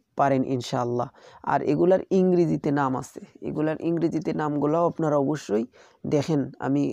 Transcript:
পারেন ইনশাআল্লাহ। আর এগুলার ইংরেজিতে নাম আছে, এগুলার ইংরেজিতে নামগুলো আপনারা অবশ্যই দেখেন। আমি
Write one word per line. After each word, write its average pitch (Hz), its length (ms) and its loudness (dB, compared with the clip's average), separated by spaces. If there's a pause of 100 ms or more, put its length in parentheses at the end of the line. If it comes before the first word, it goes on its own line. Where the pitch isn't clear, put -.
(160)
পারেন 135 280 2
ইনশাআল্লাহ। 123 640 -2 (340)
আর - 200 0
এগুলার 175 380 2 (100)
ইংরেজিতে 175 600 2
নাম 135 260 0
আছে, - 240 -10 (200)
এগুলার 151 400 -2
ইংরেজিতে 160 520 -2
নামগুলো 151 540 0
আপনারা 156 300 0
অবশ্যই 156 480 0 (420)
দেখেন। 147 340 0 (180)
আমি 139 240 0 (100)